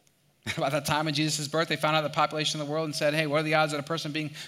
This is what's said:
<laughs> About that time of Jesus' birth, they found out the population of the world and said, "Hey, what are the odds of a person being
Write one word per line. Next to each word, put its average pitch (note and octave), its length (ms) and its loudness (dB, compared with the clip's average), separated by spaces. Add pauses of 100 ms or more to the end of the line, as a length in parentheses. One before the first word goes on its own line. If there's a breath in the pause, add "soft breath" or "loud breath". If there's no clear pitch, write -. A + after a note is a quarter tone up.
(120)
<laughs> - 460 -12
About C#3+ 140 0
that D3 120 0
time D#3 240 2
of D#3 60 0
Jesus' D3+ 340 0
birth, D#3+ 200 0
they D#3 80 0
found D#3 200 2
out D#3 60 4
the D3 80 0
population D3+ 500 0
of D3 60 -4
the C#3+ 80 -4
world D#3+ 120 0
and D3 100 -4
said, D3 180 2
"Hey, D#3 140 0
what D3 140 2
are - 20 0
the D#3 100 0
odds D#3 180 4
of D3 80 -2
a C#3 40 -4
person D#3+ 280 -4
being D3+ 200 -4 (160 loud breath)